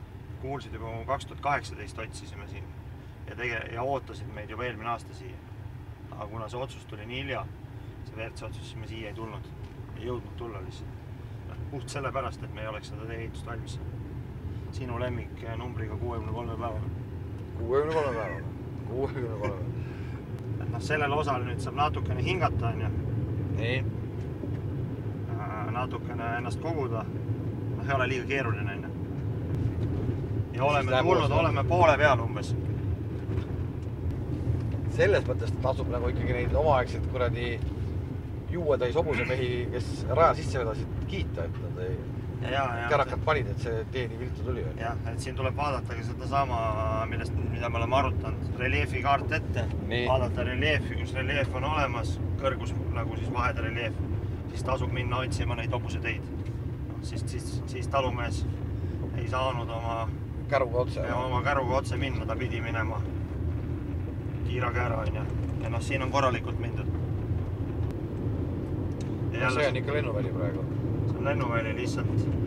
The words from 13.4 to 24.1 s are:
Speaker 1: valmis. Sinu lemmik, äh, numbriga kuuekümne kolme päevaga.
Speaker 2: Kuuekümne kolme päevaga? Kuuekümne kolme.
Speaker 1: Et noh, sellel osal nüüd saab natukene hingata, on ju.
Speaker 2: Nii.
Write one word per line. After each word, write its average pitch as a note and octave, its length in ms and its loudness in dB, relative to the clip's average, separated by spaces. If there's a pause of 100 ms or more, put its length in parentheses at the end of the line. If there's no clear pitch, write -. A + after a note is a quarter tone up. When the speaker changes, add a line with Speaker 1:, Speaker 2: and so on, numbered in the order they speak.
Speaker 1:
valmis. A#2 320 -6 (960)
Sinu B2 240 -4
lemmik, B2 480 -4
äh, A#2 160 -4
numbriga A2 320 -4
kuuekümne A2 400 -2
kolme A#2+ 240 -4
päevaga. A#2 320 -2 (720)
Speaker 2:
Kuuekümne C#3 340 4
kolme C#3+ 240 2
päevaga? G2+ 240 -2 (480)
Kuuekümne A#2+ 560 -2
kolme. G2 320 -2 (840)
Speaker 1:
Et - 140 -4
noh, - 100 -2
sellel D3 320 2
osal C#3+ 320 2
nüüd - 160 -2
saab - 160 -4
natukene - 440 2
hingata, E3+ 500 2
on - 100 -2
ju. - 60 2 (680)
Speaker 2:
Nii. A#2 240 2 (1500)